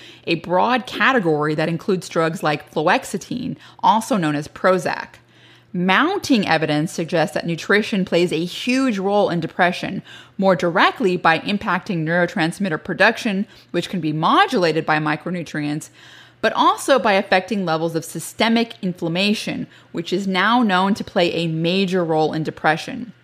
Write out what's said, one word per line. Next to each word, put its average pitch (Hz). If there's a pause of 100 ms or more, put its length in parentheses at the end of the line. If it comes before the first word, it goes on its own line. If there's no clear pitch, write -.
(280)
a 170
broad 196
category 165
that 156
includes 170
drugs 160
like 151
fluoxetine, 175 (220)
also -
known 156
as 151
Prozac. - (600)
Mounting 220
evidence 156
suggests 160
that -
nutrition 196
plays 170
a 160
huge 247
role 202
in 170
depression, 175 (340)
more 190
directly 185
by 165
impacting 185
neurotransmitter 170
production, 202 (240)
which -
can 190
be 160
modulated 175
by 156
micronutrients, 156 (520)
but 226
also 311
by 220
affecting 208
levels 160
of 156
systemic 226
inflammation, 180 (260)
which 170
is 190
now 196
known 196
to -
play 175
a 170
major 175
role 156
in 156
depression. - (120)